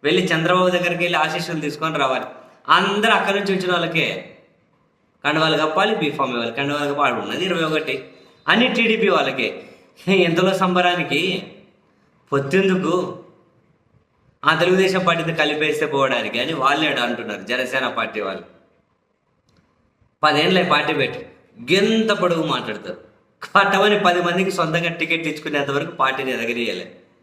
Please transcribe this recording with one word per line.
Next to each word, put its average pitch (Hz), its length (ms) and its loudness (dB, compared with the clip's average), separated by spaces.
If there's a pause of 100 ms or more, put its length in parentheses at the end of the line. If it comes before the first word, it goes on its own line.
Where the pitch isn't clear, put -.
వెళ్ళి 175 200 2
చంద్రబాబు 180 460 2
దగ్గరికి 175 340 0
వెళ్ళి 170 160 0
ఆశీస్సులు 160 420 -4
తీసుకొని 151 360 -4
రావాలి. 131 280 0 (440)
అందరూ 202 420 4
అక్కడి 196 280 0
నుంచి 196 160 -2
వచ్చిన 180 160 -2
వాళ్ళకే 160 640 -2 (880)
కండువాలు 156 340 2
కప్పాలి, 190 380 0
బీఫామ్ 139 360 -2
ఇవ్వాలి, 117 200 -4
కండువాలు 143 380 -4
కప్పాలి, 139 240 0
ఉన్నది 107 320 -4
ఇరవై 170 180 -2
ఒకటి 151 480 -4 (360)
అని 233 260 4
టీడీపీ 196 360 2
వాళ్ళకే. 135 540 -2 (440)
ఎంతలో 185 500 2
సంబరానికి 180 960 0 (800)
పొత్తెందుకు? 180 920 0 (1200)
ఆ 156 100 6
తెలుగుదేశం 185 480 4
పార్టీతో 160 320 0
కలిపేస్తే 151 500 0
పోవడానికి 120 540 0
అని 143 140 -2
వాళ్ళే 143 340 2
అంటున్నారు 117 540 -2
జనసేన 123 460 -2
పార్టీ 110 340 -4
వాళ్ళు. 95 220 -6 (1800)
పదేండ్లే 160 400 4
పార్టీ 151 300 0
పెట్టి 135 260 -2 (560)
గెంత 220 360 2
పొడుగు 170 320 0
మాట్లాడతారు. 113 540 -6 (580)
పట్టమని 196 440 4
పది 175 220 2
మందికి 180 300 0
సొంతంగా 165 380 -2
టికెట్ 160 380 -4
ఇచ్చుకునేంత 147 420 -4
వరకు 143 220 -2
పార్టీని 131 400 -2
ఎదగనీయలే. 117 640 -6 (280)